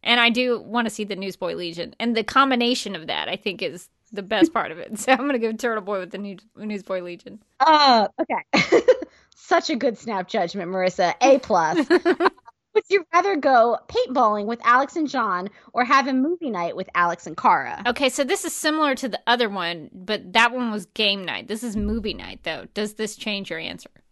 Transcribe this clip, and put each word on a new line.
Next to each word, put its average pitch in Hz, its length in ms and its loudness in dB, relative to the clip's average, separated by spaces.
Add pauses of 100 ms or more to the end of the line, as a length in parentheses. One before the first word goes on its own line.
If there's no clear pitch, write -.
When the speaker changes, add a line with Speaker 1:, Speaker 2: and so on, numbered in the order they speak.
Speaker 1:
And 240 160 2
I 233 100 6
do 240 300 0
wanna 226 300 -4
see 214 160 -8
the 202 100 -6
Newsboy 185 400 -6
Legion. 170 440 -8
And 233 160 -2
the 226 80 0
combination 247 720 2
of 160 120 -12
that, 78 220 -4
I 175 80 -2
think, 190 240 -8
is 175 280 -8 (220)
the 208 120 -10
best 208 300 -4
part - 180 -4
of 165 80 -14
it. - 120 -14
<laughs> 214 80 -12
So - 140 -2
I'm 262 60 0
gonna 269 200 -4
go 220 140 -2
Turtle 220 300 -4
Boy 196 160 -6
with 180 120 -10
the - 60 -12
New-, 202 200 -12 (200)
Newsboy 196 440 -8
Legion. 175 400 -16 (180)
Speaker 2:
Uh, 277 480 6 (140)
okay. - 600 2 (300)
<laughs> - 240 -20
Such - 340 0
a 311 60 0
good 226 220 -2
snap 196 300 -6
judgment, 180 440 -4
Marissa. 185 500 0
A 269 180 8
plus. 180 500 0
Speaker 1:
<laughs> - 840 0
Speaker 2:
Would 427 160 2
you 370 240 2
rather 370 220 2
go 240 420 4 (100)
paintballing 247 600 0
with 233 160 -6
Alex 254 320 4
and 311 120 -2
John 202 440 -4 (220)
or 247 120 2
have 269 220 4
a 277 60 -2
movie 302 360 0
night 175 260 -4
with 185 200 -8
Alex 175 320 0
and 160 100 -12
Kara? 135 480 2
Speaker 1:
Okay, 247 240 0
so 285 140 -2
this 339 220 -2
is 330 60 -6
similar 302 440 0
to 269 120 -6
the 196 200 -6
other 240 200 2
one, 175 460 -6
but 185 400 -8
that 233 180 4
one 247 200 -4
was 208 160 -8
game 202 360 -2
night. 131 240 -10
This 220 160 -8
is 220 140 -6
movie 208 380 -4
night, - 260 -16
though. 156 320 -8
Does 208 220 -6
this 214 200 -6
change 202 360 -8
your 160 80 -8
answer? 175 320 -12 (200)